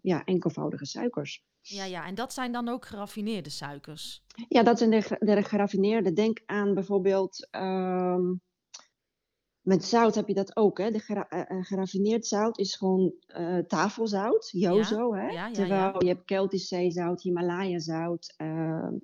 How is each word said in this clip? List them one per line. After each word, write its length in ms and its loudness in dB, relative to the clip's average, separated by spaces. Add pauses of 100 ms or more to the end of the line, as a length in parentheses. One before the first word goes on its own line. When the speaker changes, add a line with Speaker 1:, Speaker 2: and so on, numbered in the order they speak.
Speaker 1:
ja, 220 0
enkelvoudige 640 -2
suikers. 580 -6 (200)
Speaker 2:
Ja, 220 -10
ja, 200 -8
en 100 -10
dat 180 -6
zijn 180 -4
dan 160 -4
ook 180 -4
geraffineerde 640 -6
suikers? 760 -12 (260)
Speaker 1:
Ja, 140 6
dat 140 6
zijn 120 4
de 120 4
ge-, 240 -2
de 180 4
geraffineerde. 680 2
Denk 320 2
aan 280 2
bijvoorbeeld, 800 0
ehm, 680 0 (1400)
met 240 2
zout 300 4
heb 120 0
je 60 0
dat 220 -4
ook, 220 4
hè. 140 -2
De 80 -2
gera-, 300 -6
eh, 280 -6
eh, 80 -4
geraffineerd 600 0
zout 320 0
is 180 -2
gewoon, 380 2 (140)
eh, 300 -4
tafelzout, 920 0
Speaker 2:
Ja, 220 2
Speaker 1:
yozo, 400 2
hè. 80 -4
Speaker 2:
ja, 100 -4
ja, 160 -6
ja. 40 -8
Speaker 1:
Terwijl 520 0
je 60 4
hebt 160 -2
Keltisch 420 0
zeezout, 540 0
Himalaya-zout, 1160 -2
ehm, 560 -2 (100)